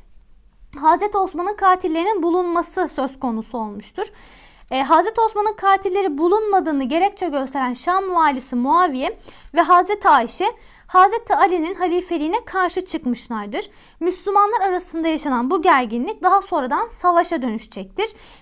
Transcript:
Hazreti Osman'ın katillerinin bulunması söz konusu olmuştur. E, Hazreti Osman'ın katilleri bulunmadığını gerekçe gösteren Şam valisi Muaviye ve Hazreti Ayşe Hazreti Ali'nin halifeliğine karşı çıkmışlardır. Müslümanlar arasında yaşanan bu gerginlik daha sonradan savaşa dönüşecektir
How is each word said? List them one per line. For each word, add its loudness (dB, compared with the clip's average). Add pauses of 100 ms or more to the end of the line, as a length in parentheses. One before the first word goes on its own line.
(800)
Hazreti 2
Osman'ın -2
katillerinin 0
bulunması -2
söz -6
konusu -6
olmuştur. -10 (640)
E, 0
Hazreti 2
Osman'ın 0
katilleri 0
bulunmadığını 0
gerekçe 0
gösteren -4
Şam -2
valisi 0
Muaviye 0 (360)
ve 2
Hazreti 4
Ayşe 4 (400)
Hazreti 4
Ali'nin 2
halifeliğine -2
karşı -2
çıkmışlardır. -6 (300)
Müslümanlar 0
arasında -2
yaşanan -2
bu 0
gerginlik 0
daha 4
sonradan -2
savaşa 0
dönüşecektir -6 (280)